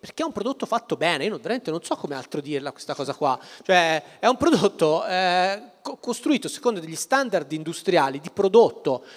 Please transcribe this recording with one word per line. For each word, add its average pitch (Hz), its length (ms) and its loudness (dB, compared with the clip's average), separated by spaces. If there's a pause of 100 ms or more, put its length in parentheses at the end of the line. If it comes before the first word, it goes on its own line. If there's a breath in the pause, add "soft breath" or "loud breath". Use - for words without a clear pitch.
Perché - 160 -10
è 320 60 -2
un 294 60 -8
prodotto 226 340 -4
fatto 226 300 -4
bene, 156 260 0
io 214 80 -2
non, 160 80 -8
veramente 220 320 -6
non 165 100 -4
so - 140 -4
come 143 180 -8
altro 139 260 -8
dirla 139 320 -6
questa - 220 -10
cosa 135 220 -6
qua, 135 240 0 (240 loud breath)
cioè 165 400 4 (160 loud breath)
è 202 80 2
un 254 100 4
prodotto, 190 680 2
eh, 185 560 0 (220)
co-, 277 140 -10
costruito 240 520 -2
secondo 226 320 -2
degli 160 160 -12
standard 190 560 -2
industriali 156 680 0
di 151 100 -14
prodotto, 190 760 4 (140)